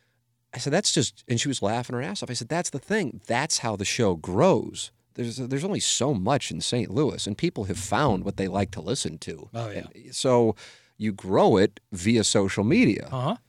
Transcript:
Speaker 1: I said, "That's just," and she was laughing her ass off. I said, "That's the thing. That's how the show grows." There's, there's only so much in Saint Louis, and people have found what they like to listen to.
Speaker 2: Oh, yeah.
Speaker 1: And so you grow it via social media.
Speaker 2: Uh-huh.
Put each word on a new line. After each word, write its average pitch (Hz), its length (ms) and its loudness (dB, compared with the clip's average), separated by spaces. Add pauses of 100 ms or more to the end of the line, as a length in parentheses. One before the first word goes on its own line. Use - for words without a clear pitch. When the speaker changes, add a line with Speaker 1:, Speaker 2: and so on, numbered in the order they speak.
(520)
Speaker 1:
I - 60 -14
said, 139 160 -2
"That's 196 180 2
just," - 360 0
and 120 120 0
she 139 80 -2
was 131 140 -2
laughing 117 340 -2
her 120 60 -4
ass 185 220 -6
off. 123 80 -8
I - 20 -6
said, 120 160 -6
"That's 170 220 -2
the 139 80 -8
thing. 190 480 -4
That's 127 320 0
how 113 160 -2
the 98 100 -4
show 101 300 2
grows." 104 760 2 (240)
There's, 120 220 -6
there's 131 280 -4
only 190 140 -4
so - 340 0
much 113 380 0
in 82 100 -6
Saint 120 300 -2
Louis, 113 360 0
and 101 100 -4
people 151 280 -2
have 90 140 -4
found 104 440 0
what 95 140 -6
they 95 100 -2
like 95 240 -2
to 82 100 -10
listen 82 380 -4
to. - 340 -12
Speaker 2:
Oh, 117 160 -8
yeah. 101 140 -10 (100)
Speaker 1:
And 123 220 -20
so 120 400 4 (420)
you 107 160 -2
grow 110 440 4
it - 220 4 (120)
via 104 320 2
social 101 400 2
media. 151 480 4
Speaker 2:
Uh-huh. 131 240 -4 (140)